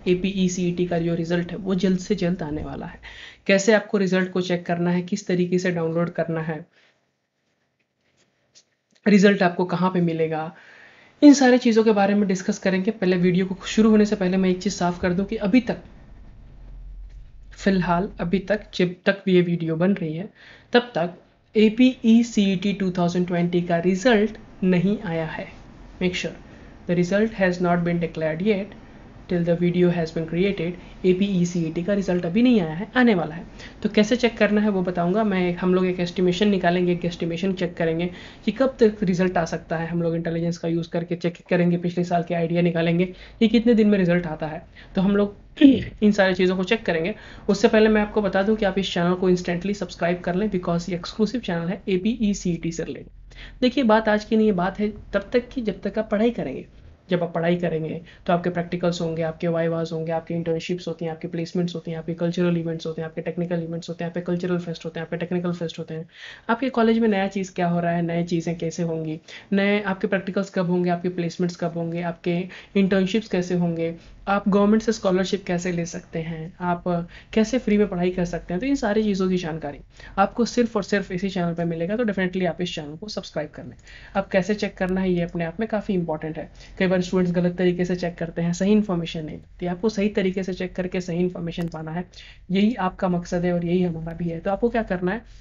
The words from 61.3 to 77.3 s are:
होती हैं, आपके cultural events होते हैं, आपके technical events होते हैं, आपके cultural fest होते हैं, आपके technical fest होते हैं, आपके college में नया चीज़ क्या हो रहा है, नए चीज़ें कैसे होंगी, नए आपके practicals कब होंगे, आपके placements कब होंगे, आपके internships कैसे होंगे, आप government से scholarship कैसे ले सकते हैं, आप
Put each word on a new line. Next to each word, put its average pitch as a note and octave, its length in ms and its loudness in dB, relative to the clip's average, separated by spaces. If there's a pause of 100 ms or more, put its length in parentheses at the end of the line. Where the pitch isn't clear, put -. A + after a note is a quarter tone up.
होती E3 160 -10
हैं, D#3+ 80 -8
आपके E3 160 -8
cultural E3+ 420 0
events E3 300 -6
होते D#3+ 160 -6
हैं, D#3+ 60 -8
आपके E3 120 -10
technical E3+ 420 -4
events E3+ 260 -8
होते E3+ 160 -8
हैं, E3+ 60 -6
आपके F3 100 -6
cultural F3 380 -2
fest E3 260 -8
होते E3 160 -10
हैं, E3 60 -8
आपके E3+ 100 -6
technical F3 360 -4
fest E3+ 260 -6
होते D#3+ 160 -10
हैं, E3 140 -10 (400)
आपके A#3 200 -2
college A3+ 300 2
में A#3 100 2
नया G3 200 2
चीज़ G3 260 -6
क्या F3 140 0
हो F3 120 0
रहा E3+ 120 0
है, E3+ 100 0
नए E3+ 220 -2
चीज़ें E3+ 340 -2
कैसे E3 240 -4
होंगी, D#3+ 360 -4 (340)
नए G3+ 300 2
आपके F#3+ 240 -2
practicals F#3+ 440 -2
कब F3+ 200 -2
होंगे, F3+ 200 2
आपके F3 180 -2
placements F3 480 -4
कब E3 200 -4
होंगे, E3+ 260 -4
आपके E3+ 360 -2 (380)
internships G3 520 2
कैसे F3+ 260 -2
होंगे, E3 400 -2 (340)
आप G3+ 200 0
government G#3 340 4
से A3 100 0
scholarship F#3+ 540 0
कैसे F3 260 -2
ले E3+ 140 -2
सकते F3 320 -10
हैं, D#3+ 420 -8
आप F3 240 -2 (480)